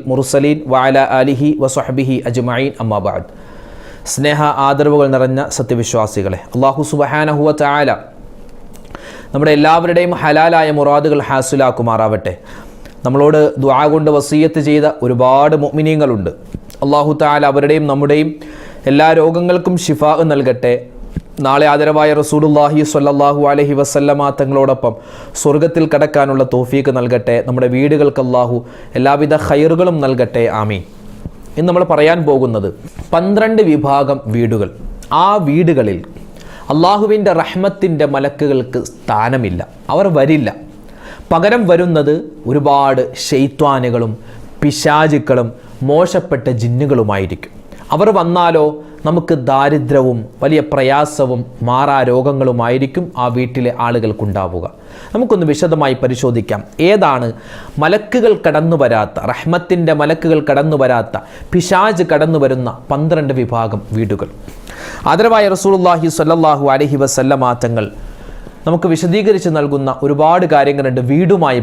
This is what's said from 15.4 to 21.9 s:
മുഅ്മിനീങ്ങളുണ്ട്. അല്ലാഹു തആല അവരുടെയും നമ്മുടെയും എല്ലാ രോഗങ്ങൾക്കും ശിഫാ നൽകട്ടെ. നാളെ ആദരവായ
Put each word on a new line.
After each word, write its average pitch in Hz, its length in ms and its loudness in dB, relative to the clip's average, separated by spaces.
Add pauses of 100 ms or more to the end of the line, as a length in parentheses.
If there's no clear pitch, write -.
മുഅ്മിനീങ്ങളുണ്ട്. 143 680 0 (540)
അല്ലാഹു 147 360 2
തആല 147 320 2
അവരുടെയും 147 380 2
നമ്മുടെയും 143 400 2 (600)
എല്ലാ 151 180 4 (120)
രോഗങ്ങൾക്കും 175 640 0
ശിഫാ 151 280 0 (200)
നൽകട്ടെ. 123 400 0 (720)
നാളെ 143 260 4
ആദരവായ 151 380 2 (100)